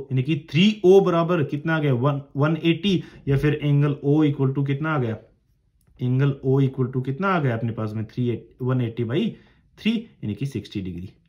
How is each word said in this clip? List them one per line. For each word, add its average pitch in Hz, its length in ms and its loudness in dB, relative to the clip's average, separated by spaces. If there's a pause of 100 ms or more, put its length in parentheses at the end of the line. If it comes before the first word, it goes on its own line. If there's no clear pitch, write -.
यानी 131 200 -2
कि 151 140 -2 (140)
थ्री 202 340 2
ओ 190 180 10
बराबर 170 420 2
कितना 156 320 -4
आ - 20 0
गया, 147 160 2
वन, 139 260 0 (160)
वन 156 200 2
एटी, 165 460 0 (260)
या 139 80 2
फिर 143 280 0
angle 143 400 2
O 143 120 4 (100)
equal 139 280 0
to 139 120 -2
कितना 151 280 -2
आ 147 40 0
गया, 110 180 -2 (840)
angle 131 320 2 (120)
O 135 180 2
equal 131 300 -2
to 127 120 -4
कितना 139 240 -4
आ 185 120 2
गया 123 160 0
अपने 113 160 -4
पास 107 220 -6
में, 110 120 -6
थ्री 120 320 -4 (240)
वन 127 180 0
एटी 117 240 -4
बाई 160 240 -2 (500)
थ्री, 220 140 -2
यानी 110 420 -6
कि 139 120 -6
सिक्सटी 107 340 -8
डिग्री, 92 320 -10 (160)